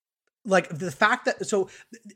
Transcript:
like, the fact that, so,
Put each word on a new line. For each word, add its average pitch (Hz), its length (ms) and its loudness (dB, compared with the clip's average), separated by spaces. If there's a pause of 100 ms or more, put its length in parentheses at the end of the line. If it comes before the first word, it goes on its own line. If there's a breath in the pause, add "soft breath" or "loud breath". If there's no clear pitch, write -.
(440)
like, 190 260 2
the 170 220 -8
fact 220 340 0
that, 226 200 -2
so, 190 240 -2 (460 loud breath)